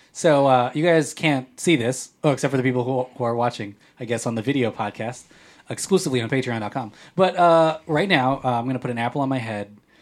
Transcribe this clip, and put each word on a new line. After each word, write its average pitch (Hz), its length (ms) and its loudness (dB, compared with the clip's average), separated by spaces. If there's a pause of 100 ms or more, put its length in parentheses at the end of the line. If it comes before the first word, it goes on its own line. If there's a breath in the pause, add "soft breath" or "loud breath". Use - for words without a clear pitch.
(140 soft breath)
So, 143 340 4
uh, 127 260 4
you 151 80 -2
guys 165 320 2
can't 139 460 -2
see 170 160 2
this, 123 360 -2 (120)
oh, 151 80 4
except 135 200 0
for 135 60 -4
the 127 60 0
people 123 220 0
who, 127 200 -2 (120)
who 131 80 -4
are 117 100 -2
watching, 117 400 -4 (240 soft breath)
I 123 60 -10
guess, 113 200 -4
on 117 100 -4
the 113 60 -4
video 127 300 0
podcast, 110 520 -8 (460 soft breath)
exclusively 131 520 -2
on 113 80 -6
Patreon 120 320 -4
dot 104 100 -8
com. 120 220 -8 (240 loud breath)
But, 185 180 2
uh, 165 500 4
right 165 220 -2
now, 135 360 2
uh, 131 40 -2 (120)
I'm 117 60 -6
gonna 127 140 -4
put 123 120 -8
an 117 60 -6
apple 117 240 -4
on 135 80 -2
my 131 100 -2
head, 104 360 -8 (260 soft breath)